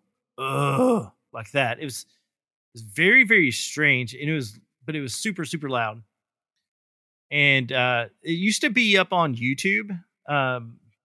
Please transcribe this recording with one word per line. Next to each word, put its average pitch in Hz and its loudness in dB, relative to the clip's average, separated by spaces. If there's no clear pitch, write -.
ugh," 139 2
like 113 -12
that. 123 0
It 156 -8
was, 135 -8
it - -20
was 113 -16
very, 180 4
very 190 4
strange, 127 -2
and 147 -6
it - 0
was, 120 -6
but 156 -6
it 139 -6
was 131 -8
super, 180 -6
super 147 -6
loud. 113 -4
And, 139 4
uh, 123 0
it 165 -4
used 196 0
to 302 0
be 214 4
up 185 2
on 165 2
YouTube. 190 -2
Um, 127 -2